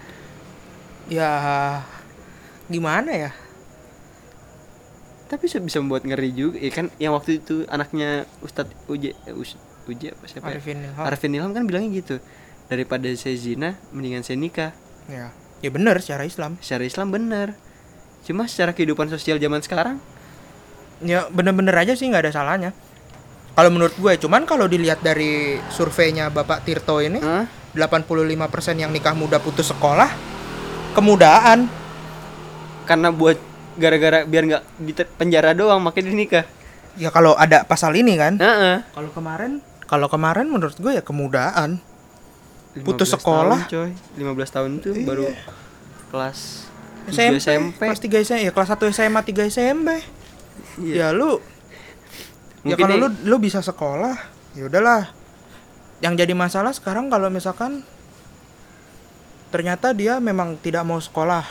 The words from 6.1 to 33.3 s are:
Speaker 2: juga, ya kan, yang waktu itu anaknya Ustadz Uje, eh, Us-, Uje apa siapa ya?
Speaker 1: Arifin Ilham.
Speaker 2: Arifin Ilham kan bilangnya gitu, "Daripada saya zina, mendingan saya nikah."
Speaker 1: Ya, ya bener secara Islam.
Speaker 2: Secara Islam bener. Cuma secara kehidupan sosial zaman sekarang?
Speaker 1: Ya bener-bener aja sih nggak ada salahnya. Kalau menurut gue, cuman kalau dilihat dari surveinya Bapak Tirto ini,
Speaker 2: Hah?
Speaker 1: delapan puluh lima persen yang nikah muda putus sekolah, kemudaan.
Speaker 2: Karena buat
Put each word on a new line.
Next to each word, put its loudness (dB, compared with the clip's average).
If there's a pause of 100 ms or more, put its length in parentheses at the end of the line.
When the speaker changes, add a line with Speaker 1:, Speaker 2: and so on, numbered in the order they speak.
Speaker 2:
juga, -4
ya -6
kan, -6 (100)
yang -2
waktu -2
itu -6
anaknya -6 (120)
Ustadz -12 (100)
Uje, -8
eh, -18
Us-, -14 (280)
Uje -12
apa -20
siapa -16
ya? -10
Speaker 1:
Arifin -12
Ilham. -12
Speaker 2:
Arifin -4
Ilham -4
kan -4
bilangnya -2
gitu, -8 (500)
"Daripada -4
saya -6
zina, -8 (100)
mendingan -10
saya -8
nikah." -6 (300)
Speaker 1:
Ya, -14 (260)
ya -8
bener 2
secara -8
Islam. -8
Speaker 2:
Secara -6
Islam -6
bener. -4 (640)
Cuma -4
secara -2
kehidupan -2
sosial -4
zaman -2
sekarang? -4 (1040)
Speaker 1:
Ya -2
bener-bener 2
aja 4
sih -2
nggak 2
ada 0
salahnya. -2 (840)
Kalau 8
menurut 2
gue, 4
cuman 2
kalau 2
dilihat 2
dari 0
surveinya 0
Bapak -2
Tirto -2
ini, 0
Speaker 2:
Hah? 0 (240)
Speaker 1:
delapan 0
puluh 0
lima -2
persen -4
yang -2
nikah 0
muda 2
putus -2
sekolah, 4 (840)
kemudaan. 8 (1120)
Speaker 2:
Karena 4
buat 4 (380)